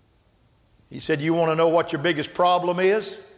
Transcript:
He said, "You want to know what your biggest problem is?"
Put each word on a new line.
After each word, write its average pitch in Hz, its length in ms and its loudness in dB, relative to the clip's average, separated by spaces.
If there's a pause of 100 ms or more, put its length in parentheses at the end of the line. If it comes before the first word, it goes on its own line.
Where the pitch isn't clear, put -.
(880)
He 135 100 -14
said, 151 220 -2
"You 165 140 0
want 165 160 2
to 160 40 0
know 165 140 4
what 165 240 0
your 147 80 -4
biggest 151 320 -2
problem 180 460 0
is?" 202 380 0 (200)